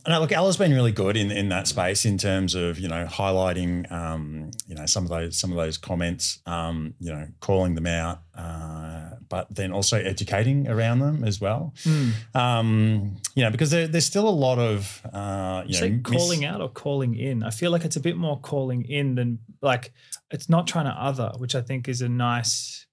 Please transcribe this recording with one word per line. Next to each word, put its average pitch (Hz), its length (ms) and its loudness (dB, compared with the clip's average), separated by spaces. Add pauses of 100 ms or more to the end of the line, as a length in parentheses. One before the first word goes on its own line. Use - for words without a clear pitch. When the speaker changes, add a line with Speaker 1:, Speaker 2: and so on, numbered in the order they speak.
Speaker 1:
no, 165 100 6
look, 160 140 2
Ella's 180 240 4
been 180 160 6
really 123 180 6
good 101 260 2
in, 104 140 2
in 98 200 0
that 92 180 0
space 95 360 0
in 98 140 2
terms 95 380 2
of, 87 240 -2
you 92 80 -4
know, 85 200 -2
highlighting, 90 840 0
um, 80 580 -6 (160)
you 85 80 -12
know, 78 120 -8
some 92 180 0
of 85 60 -2
those, 82 260 -2
some 92 160 -2
of 87 40 -2
those 80 220 -2
comments, 87 680 -4
um, 82 520 -4
you 85 140 -8
know, 76 160 -8 (100)
calling 92 380 2
them 82 100 -2
out, 85 360 -2 (140)
uh, 80 760 -10 (180)
but 90 260 -4
then 95 160 -4
also 101 280 0
educating 104 680 0
around 117 320 2
them 143 240 2
as 98 180 0
well. 117 340 -2 (100)
Speaker 2:
Mm. 147 280 4 (220)
Speaker 1:
Um, 110 840 4 (200)
you 127 80 4
know, 110 60 4
because 135 200 2
there, 165 160 2
there's 160 200 2
still 208 220 2
a - 20 4
lot 131 280 4
of, 107 420 0 (120)
uh, 95 540 -4
you 87 80 -2
Speaker 2:
You 87 60 2
Speaker 1:
know, 92 60 2
Speaker 2:
say 98 40 2
Speaker 1:
mis- 120 120 2
Speaker 2:
calling 165 420 2
out 190 160 -4
or 117 100 -4
calling 135 440 -2
in? 120 300 -2
I 110 60 -4
feel 175 200 -2
like 170 140 2
it's 156 120 -2
a 151 40 -4
bit 170 160 0
more 156 240 -2
calling 127 460 -2
in 139 280 0
than, 120 240 0 (240)
like, 131 300 0 (380)
it's - 200 -10
not 170 160 4
trying 165 180 -2
to 135 60 -2
other, 127 480 -2
which 123 160 -4
I 127 80 0
think 127 260 -6
is 123 140 -2
a 120 60 0
nice 120 840 -2